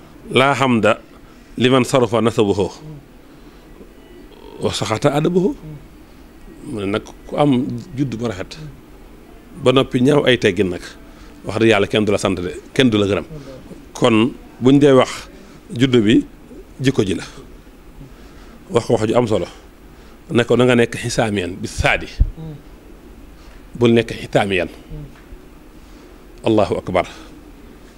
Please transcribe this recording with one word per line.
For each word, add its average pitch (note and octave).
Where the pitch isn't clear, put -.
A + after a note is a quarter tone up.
"Laa C3+
hamda A#2
liman B2
sarafa A#2+
nasabuhu G#2
wa G#2
saxata C#3
adabuhu." F3+
Mu G#2
ne G2
nag G#2
ku -
am C3+
judd C3+
bu A#2
rafet F#2+
ba B2+
noppi C3
ñaaw C#3+
ay B2
teggin G2
nag, E2
wax G#2+
dëgg A2+
yàlla G2+
kenn A2
du G2+
la F#2+
sant G2+
de, F2
kenn C3
du G#2+
la G2+
gërëm. F2+
Kon A#2
buñ C3+
dee D3
wax -
judd C3
bi, A#2+
jikko B2+
ji F#2
la. -
Wax A#2+
ko C3
wax G#2+
ju G#2+
am A#2+
solo. G2
Ne A#2
ko B2
na B2
nga B2
nekk A#2
xisaamiyan G2+
bi G2+
saadi. G#2
Bul A#2+
nekk A2+
xitaamiyan. G2
Allahu G#2
akbar. F2+